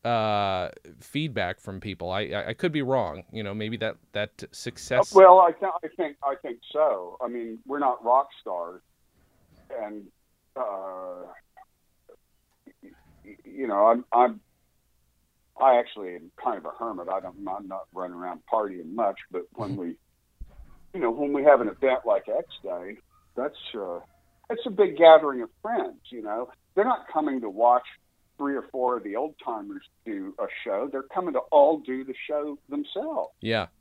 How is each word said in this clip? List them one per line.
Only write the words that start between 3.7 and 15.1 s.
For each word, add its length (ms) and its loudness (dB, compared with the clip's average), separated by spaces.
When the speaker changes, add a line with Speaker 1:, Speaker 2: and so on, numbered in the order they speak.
Speaker 1:
that, 180 -6
that 380 -6
success. 640 -2
Speaker 2:
Well, 260 12
I 120 6
th-, 200 -6
I 40 -10
think, 260 -6
I 120 -2
think 240 -12
so. 500 0
I 60 -6
mean, 380 -10
we're 140 -6
not 240 0
rock 240 4
stars, 420 -8
and, 220 -12
uh, 680 -10
y-, 80 -20
y-, 180 -20
you 240 -8
know, 200 4
I'm, 260 4
I'm, 260 4